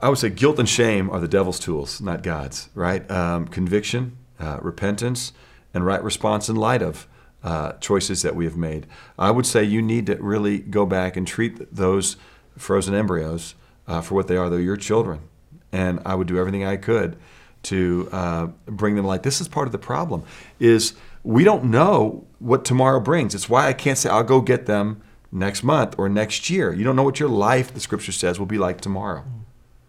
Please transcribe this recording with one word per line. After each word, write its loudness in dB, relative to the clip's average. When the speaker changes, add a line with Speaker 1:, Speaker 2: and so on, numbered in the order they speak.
Speaker 1:
I 2
would 4
say 0
guilt 2
and 2
shame 2
are -4
the -2
devil's 2
tools, -6
not -6
God's, -8
right? -2
Um, -2
conviction, -2
uh, -6
repentance, -4
and 0
right 0
response -2
in -2
light 2
of, -6
uh, -4
choices 0
that 0
we 0
have -4
made. -4
I 4
would 2
say 4
you 2
need 0
to 0
really 0
go 0
back 0
and -4
treat -4
those 2
frozen 0
embryos, -2
uh, -4
for -4
what 0
they 2
are. 0
They're 0
your 0
children. -2
And 0
I -2
would -2
do 0
everything -2
I -2
could 0
to, 0
uh, -2
bring 0
them 0
light. -2
This -2
is -8
part -4
of -6
the -4
problem, -4
is 6
we 6
don't 4
know 4
what 2
tomorrow 4
brings. 0
It's -8
why 4
I 2
can't 0
say, 0
"I'll 4
go 6
get 2
them 0
next -2
month 2
or 0
next -2
year." 0
You -2
don't 2
know 4
what 0
your 2
life, 2
the -12
scripture -6
says, -2
will -4
be -2
like -2
tomorrow. -6
Speaker 2:
Mm. -12